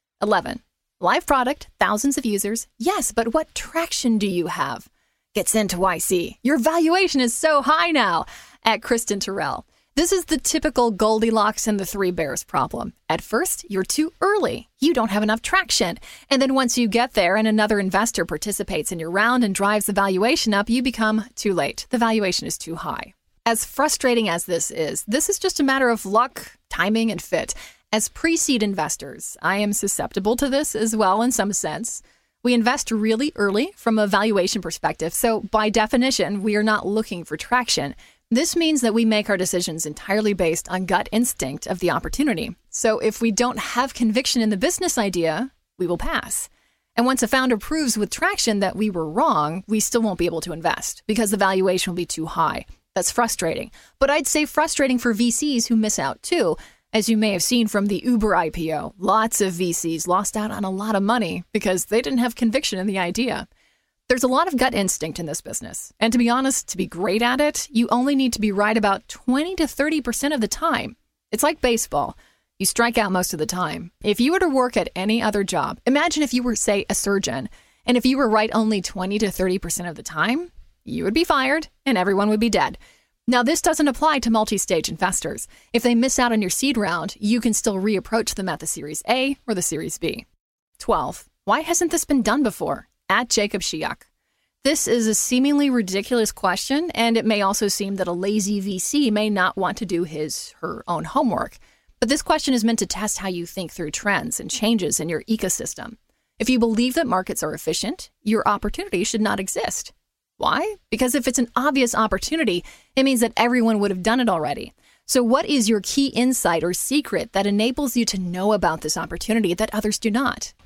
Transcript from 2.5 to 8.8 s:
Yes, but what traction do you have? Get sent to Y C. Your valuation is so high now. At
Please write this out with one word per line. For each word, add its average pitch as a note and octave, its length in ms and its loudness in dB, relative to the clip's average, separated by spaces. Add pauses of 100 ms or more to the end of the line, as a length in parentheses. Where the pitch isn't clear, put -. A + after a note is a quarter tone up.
Yes, F4 360 -2
but A3+ 220 0
what D#4+ 200 -2
traction C4+ 640 -2
do G#3 80 0
you F3 220 0
have? C3+ 400 -6 (440)
Get G3 160 -2
sent G#3 220 2
to F3+ 80 -4
Y F#3 200 2
C. - 440 -2
Your C#4 160 4
valuation D#4+ 600 4
is A#3+ 120 2
so D#4 300 2
high E4+ 300 2
now. G3+ 340 2 (380)
At A3+ 180 2